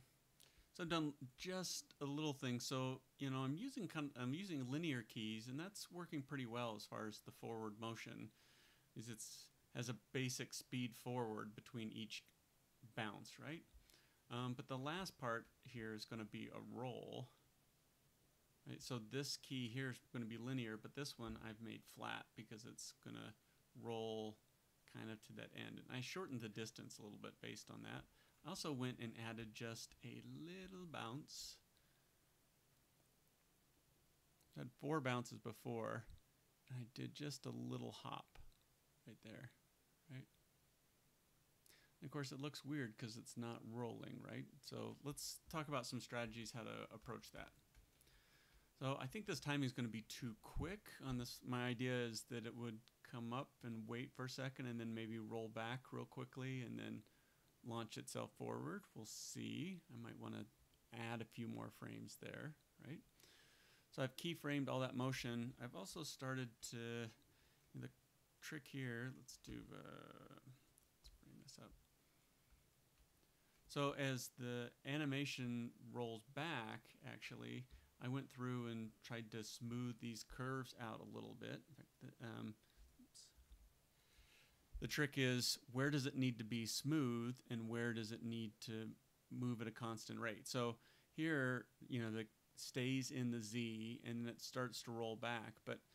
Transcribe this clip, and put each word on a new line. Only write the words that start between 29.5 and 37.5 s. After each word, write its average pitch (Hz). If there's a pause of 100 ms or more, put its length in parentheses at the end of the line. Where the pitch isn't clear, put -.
just 113
a 117
little 180
bounce. 117 (3000)
I 147
had 127
four 151
bounces 123
before, 113 (600)
and 127
I 120
did 123
just 147
a 127